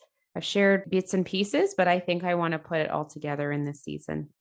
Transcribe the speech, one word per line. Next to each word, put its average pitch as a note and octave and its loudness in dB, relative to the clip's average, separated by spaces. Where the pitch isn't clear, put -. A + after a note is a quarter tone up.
I've E3+ -8
shared G3 4
bits F#3 0
and F#3 2
pieces, C#4 0
but F3+ 4
I F3+ 4
think F3+ -2
I F3+ 2
wanna E3 0
put D#3+ -4
it D#3 0
all D3+ -2
together D3 -6
in D3 -2
this D3 -8
season. D3+ -8